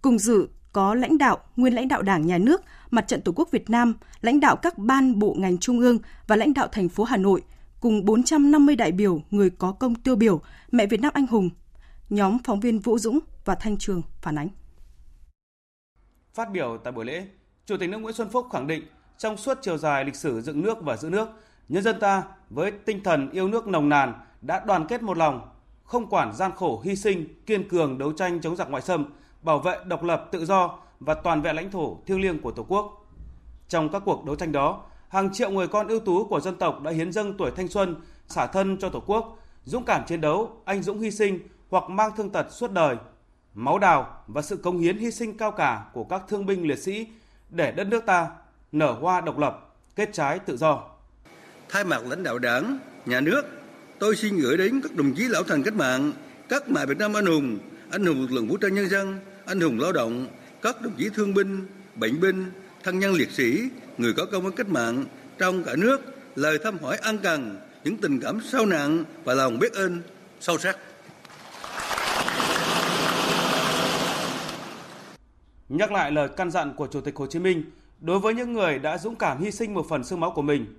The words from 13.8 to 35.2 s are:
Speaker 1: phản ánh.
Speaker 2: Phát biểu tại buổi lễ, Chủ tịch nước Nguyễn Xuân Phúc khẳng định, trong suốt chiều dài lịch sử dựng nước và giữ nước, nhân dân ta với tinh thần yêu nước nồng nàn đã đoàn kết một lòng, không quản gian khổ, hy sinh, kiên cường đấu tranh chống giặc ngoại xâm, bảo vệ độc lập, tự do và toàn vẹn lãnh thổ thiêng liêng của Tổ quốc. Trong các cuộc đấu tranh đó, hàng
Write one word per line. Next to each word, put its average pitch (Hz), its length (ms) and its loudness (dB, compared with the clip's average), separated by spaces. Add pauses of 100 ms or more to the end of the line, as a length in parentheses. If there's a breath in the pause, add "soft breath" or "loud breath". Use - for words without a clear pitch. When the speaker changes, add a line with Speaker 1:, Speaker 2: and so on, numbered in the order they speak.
Speaker 1:
phản 151 160 -4
ánh. 151 100 -4 (1900)
Speaker 2:
Phát 220 160 -6
biểu 127 340 -4
tại 123 80 -8
buổi 113 120 -8
lễ, 165 220 -8 (400)
Chủ 196 100 -4
tịch 175 140 -4
nước 214 80 -6
Nguyễn 220 160 -8
Xuân 226 180 -6
Phúc 247 200 0
khẳng 131 140 -4
định, 156 160 -4 (360)
trong 214 180 -4
suốt 262 260 -2
chiều 165 160 -2
dài 143 260 0
lịch 139 120 -6
sử 123 240 -2
dựng 147 220 -4
nước 220 200 -2
và 131 140 -2
giữ 151 140 -8
nước, 220 180 0 (400 soft breath)
nhân 185 140 0
dân 220 180 2
ta 196 220 4 (280)
với 156 200 -2
tinh 202 340 -6
thần 143 260 2
yêu 185 180 -2
nước 220 180 -2
nồng 160 220 2
nàn 139 260 4 (280 loud breath)
đã 175 240 -4
đoàn 175 220 2
kết 233 140 -4
một 190 140 -4
lòng, 151 240 2 (440)
không 233 220 -4
quản 139 300 0
gian 185 200 -2
khổ, 123 280 -2
hy 196 120 -2
sinh, 190 300 -2 (200)
kiên 196 220 0
cường 151 300 0
đấu 143 140 -2
tranh 175 280 -2
chống 160 160 -4
giặc 156 140 -6
ngoại 135 120 -6
xâm, 160 220 0 (380 soft breath)
bảo 156 160 2
vệ 180 280 -2
độc 170 160 -4
lập, 170 300 -2
tự 165 120 -4
do 180 340 2 (220 loud breath)
và 151 140 0
toàn 156 280 0
vẹn 156 140 -2
lãnh 185 140 -6
thổ 156 360 -4
thiêng 190 140 0
liêng 180 200 0
của 120 100 -6
Tổ 113 180 -8
quốc. 208 380 -4 (640)
Trong 156 240 0
các 196 120 -4
cuộc 156 200 -2
đấu 143 120 -4
tranh 160 160 -4
đó, 147 320 0 (240 soft breath)
hàng 196 240 0